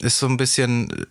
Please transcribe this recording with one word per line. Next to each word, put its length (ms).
ist 180
so 80
ein 100
bisschen 720